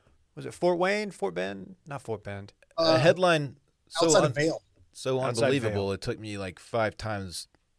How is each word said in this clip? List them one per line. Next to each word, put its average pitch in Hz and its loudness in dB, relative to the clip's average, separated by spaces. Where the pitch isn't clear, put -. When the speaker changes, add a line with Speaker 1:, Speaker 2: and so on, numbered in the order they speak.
Speaker 1:
was 139 -14
it 127 -12
Fort 175 2
Wayne? 202 0
Fort 190 -6
Bend? 190 -8
Not 143 -12
Fort 107 -8
Bend. 101 -12
Speaker 2:
A 165 -2
Speaker 3:
Uh, 160 4
Speaker 2:
headline 165 4
so 170 2
Speaker 3:
outside 165 6
Speaker 2:
un-, 160 4
Speaker 3:
of 127 -2
Vail. 147 0
Speaker 2:
so 131 -2
Speaker 1:
Outside 127 0
Speaker 2:
unbelievable. 110 0
Speaker 1:
Vail. 98 -2
Speaker 2:
It 92 -6
took 117 -6
me, 104 -10
like, 95 -8
five 110 -2
times 98 -8